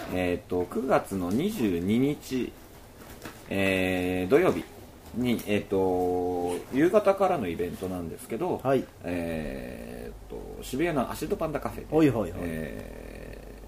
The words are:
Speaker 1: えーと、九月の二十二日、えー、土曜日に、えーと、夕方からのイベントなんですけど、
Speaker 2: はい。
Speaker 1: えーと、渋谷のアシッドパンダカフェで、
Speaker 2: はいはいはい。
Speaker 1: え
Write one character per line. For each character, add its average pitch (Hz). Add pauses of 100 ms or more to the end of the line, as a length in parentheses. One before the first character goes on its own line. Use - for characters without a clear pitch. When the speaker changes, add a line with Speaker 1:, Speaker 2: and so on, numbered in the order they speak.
(140)
Speaker 1:
え 90
ー -
と、 90
九 233
月 160
の 90
二 147
十 107
二 101
日、 131 (1000)
え 92
ー、 -
土 135
曜 175
日 - (520)
に、 117
え 104
ー -
と、 90 (180)
夕 147
方 196
か 196
ら 175
の 107
イ 85
ベ 87
ン 80
ト 92
な 92
ん 85
で 76
す -
け 113
ど、 160
Speaker 2:
は 135
い。 - (200)
Speaker 1:
え 65 (160)
ー -
と、 60 (220)
渋 131
谷 170
の 117
ア -
シ 151
ッ -
ド 135
パ 160
ン 151
ダ 139
カ 113
フ 107
ェ -
で、 147
Speaker 2:
は 160
い 147
は 113
い 85
は 90
い。 -
Speaker 1:
え 50 (300)